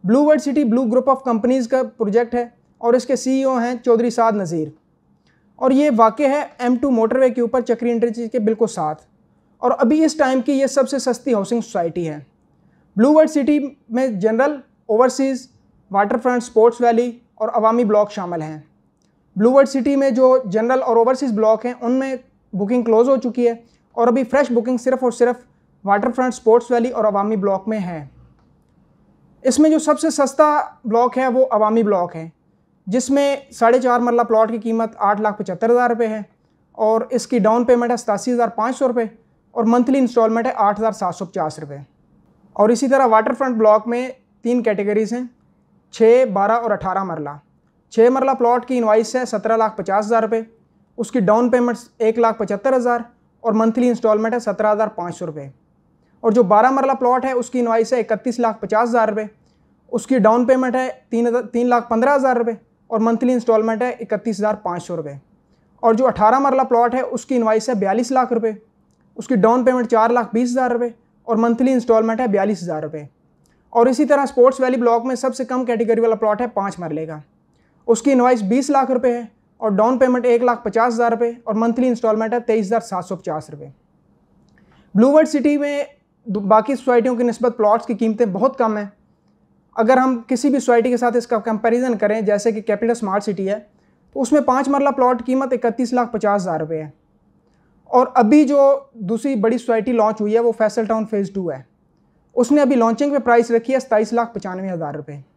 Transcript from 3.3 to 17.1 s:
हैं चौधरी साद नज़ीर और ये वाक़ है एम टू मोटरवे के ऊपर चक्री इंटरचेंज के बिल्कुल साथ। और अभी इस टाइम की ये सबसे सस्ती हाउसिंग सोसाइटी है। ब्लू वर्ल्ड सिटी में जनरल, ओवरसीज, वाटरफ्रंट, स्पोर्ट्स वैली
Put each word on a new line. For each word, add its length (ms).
हैं 220
चौधरी 320
साद 260
नज़ीर 340
और 140
ये 240
वाक़ 260
है 260
एम 160
टू 140
मोटरवे 380
के 120
ऊपर 220
चक्री 280
इंटरचेंज 380
के 120
बिल्कुल 280
साथ। 380
और 120
अभी 320
इस 140
टाइम 220
की 120
ये 140
सबसे 320
सस्ती 320
हाउसिंग 300
सोसाइटी 420
है। 220
ब्लू 160
वर्ल्ड 180
सिटी 280
में 280
जनरल, 380
ओवरसीज, 580
वाटरफ्रंट, 520
स्पोर्ट्स 380
वैली 400